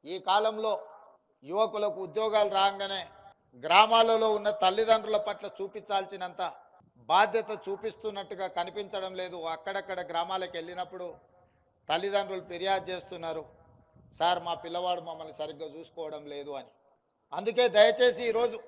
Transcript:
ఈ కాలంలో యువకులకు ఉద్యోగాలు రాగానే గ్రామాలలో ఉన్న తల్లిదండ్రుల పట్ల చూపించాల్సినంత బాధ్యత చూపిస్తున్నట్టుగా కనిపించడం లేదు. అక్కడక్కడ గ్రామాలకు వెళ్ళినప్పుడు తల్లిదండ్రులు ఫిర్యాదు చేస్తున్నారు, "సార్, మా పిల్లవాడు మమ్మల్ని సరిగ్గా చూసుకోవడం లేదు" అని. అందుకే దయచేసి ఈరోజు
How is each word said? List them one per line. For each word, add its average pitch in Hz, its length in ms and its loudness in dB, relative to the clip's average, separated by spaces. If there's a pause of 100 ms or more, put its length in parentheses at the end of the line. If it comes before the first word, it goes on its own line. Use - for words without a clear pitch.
ఈ 180 140 -8
కాలంలో 214 640 0 (580)
యువకులకు 208 580 -2
ఉద్యోగాలు 208 480 0
రాగానే 196 580 0 (500)
గ్రామాలలో 220 760 6
ఉన్న 208 180 0
తల్లిదండ్రుల 214 680 2
పట్ల 208 320 -4 (120)
చూపించాల్సినంత 190 920 -6 (440)
బాధ్యత 214 540 2 (180)
చూపిస్తున్నట్టుగా 196 760 -8
కనిపించడం 190 680 -6
లేదు. 180 280 -8
అక్కడక్కడ 190 560 -6
గ్రామాలకు 180 560 -4
వెళ్ళినప్పుడు 175 600 -10 (760)
తల్లిదండ్రులు 190 520 -2
ఫిర్యాదు 180 480 -4
చేస్తున్నారు, 165 560 -8 (680)
"సార్, 175 300 0
మా 170 100 -4
పిల్లవాడు 175 480 -4
మమ్మల్ని 160 320 -12
సరిగ్గా 151 460 -10
చూసుకోవడం 151 460 -12
లేదు" 143 260 -12
అని. 135 160 -12 (680)
అందుకే 226 340 2
దయచేసి 233 600 6
ఈరోజు 226 400 0